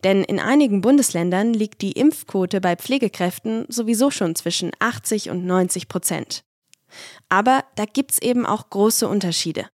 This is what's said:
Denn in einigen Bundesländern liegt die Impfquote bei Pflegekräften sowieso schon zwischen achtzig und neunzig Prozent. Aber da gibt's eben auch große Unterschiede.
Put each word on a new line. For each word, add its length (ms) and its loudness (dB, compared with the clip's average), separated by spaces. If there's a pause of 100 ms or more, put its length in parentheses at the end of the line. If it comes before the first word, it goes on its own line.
Denn 200 4
in 160 -2
einigen 420 4
Bundesländern 720 2
liegt 260 -4
die 120 -4
Impfquote 680 0
bei 140 2
Pflegekräften 920 -2
sowieso 440 0
schon 240 -2
zwischen 420 -4
achtzig 540 -4
und 160 -4
neunzig 400 0
Prozent. 560 -6 (840)
Aber 340 4 (100)
da 120 -4
gibt's 360 -2
eben 240 0
auch 240 -4
große 380 2
Unterschiede. 580 -2 (100)